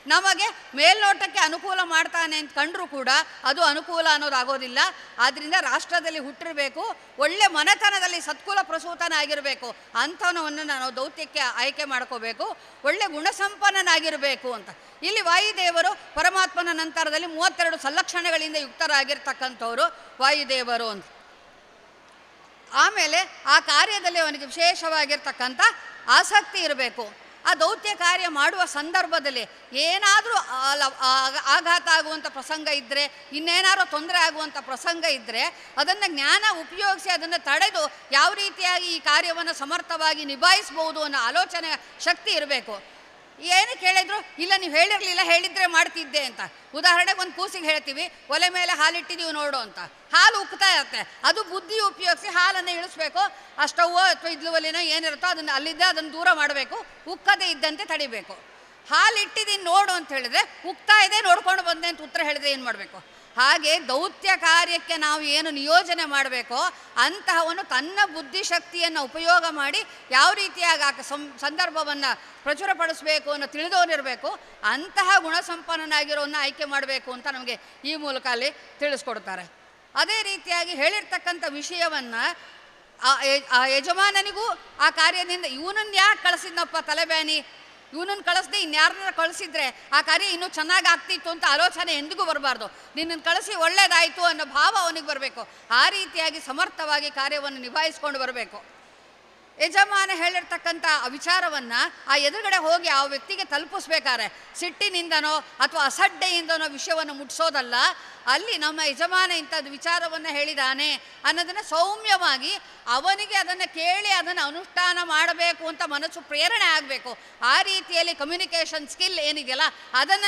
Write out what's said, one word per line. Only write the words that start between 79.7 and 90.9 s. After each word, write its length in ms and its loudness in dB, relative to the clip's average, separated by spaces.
ಅದೇ 280 0
ರೀತಿಯಾಗಿ 520 -4
ಹೇಳಿರ್ತಕ್ಕಂಥ 760 -2
ವಿಷಯವನ್ನ 640 -6
ಆ 200 4
ಯ-, 200 2
ಆ 140 6
ಯಜಮಾನನಿಗೂ 920 0
ಆ 100 6
ಕಾರ್ಯದಿಂದ 540 0
"ಇವನನ್ನ 500 -6
ಯಾಕೆ 280 6
ಕಳಿಸಿದ್ನಪ್ಪ 580 -2
ತಲೆಬ್ಯಾನಿ, 640 -2
ಇವನನ್ನು 320 -8
ಕಳಿಸ್ದೆ 340 0
ಇನ್ಯಾರನ್ನ 520 2
ಕಳಿಸಿದ್ರೆ 800 -4
ಆ 100 6
ಕಾರ್ಯ 240 2
ಇನ್ನೂ 220 -4
ಚೆನ್ನಾಗಿ 440 2